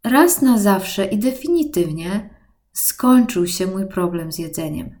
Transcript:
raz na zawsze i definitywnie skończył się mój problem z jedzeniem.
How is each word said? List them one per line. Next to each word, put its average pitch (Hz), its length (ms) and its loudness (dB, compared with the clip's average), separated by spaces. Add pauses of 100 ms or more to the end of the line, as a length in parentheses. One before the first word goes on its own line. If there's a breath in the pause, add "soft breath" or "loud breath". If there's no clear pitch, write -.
raz 285 380 4
na 254 160 4
zawsze 196 480 0
i 214 140 -2
definitywnie 208 1080 -2 (440 soft breath)
skończył 247 760 2
się 185 200 -4
mój 190 200 -4
problem 175 440 -4
z - 80 -10
jedzeniem. 160 500 -8 (120)